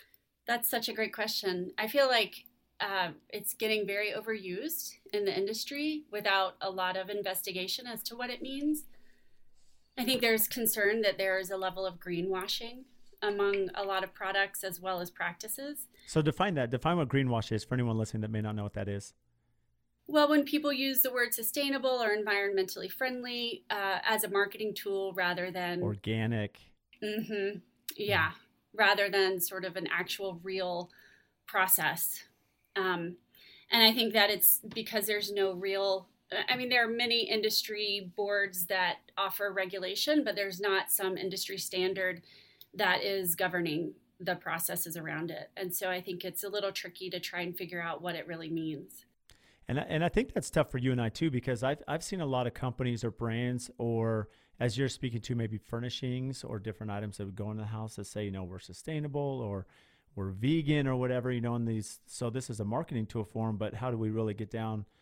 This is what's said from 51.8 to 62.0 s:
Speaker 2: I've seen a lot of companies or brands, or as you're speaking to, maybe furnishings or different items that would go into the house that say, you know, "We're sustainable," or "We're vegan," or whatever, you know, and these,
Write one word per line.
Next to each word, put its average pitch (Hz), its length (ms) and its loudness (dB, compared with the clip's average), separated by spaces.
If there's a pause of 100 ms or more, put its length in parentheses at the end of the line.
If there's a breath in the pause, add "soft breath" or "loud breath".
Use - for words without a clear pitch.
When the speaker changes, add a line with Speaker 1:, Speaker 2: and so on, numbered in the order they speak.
Speaker 2:
I've 160 160 -4
seen 190 160 -4
a 160 60 -2
lot 127 220 0
of 113 60 -2
companies 123 480 -2
or 117 100 -2
brands, 120 640 -2
or 113 500 2 (320 soft breath)
as 120 180 0
you're 135 120 2
speaking 117 320 -4
to, 123 140 -2
maybe 110 220 -2
furnishings 127 840 -4
or 110 160 -6
different 107 320 -6
items 101 240 -6
that 101 100 -6
would 95 120 -8
go 104 120 -4
into 107 140 -6
the 107 40 -6
house 110 280 -6
that 101 120 -8
say, 107 180 -4
you 101 60 -4
know, 95 120 -6
"We're 90 160 -10
sustainable," 143 800 -4
or 101 260 -2 (500 soft breath)
"We're 95 160 -2
vegan," 143 540 4
or 131 120 2
whatever, 127 340 2
you 123 80 0
know, 120 160 0
and 120 100 0
these, 110 400 -2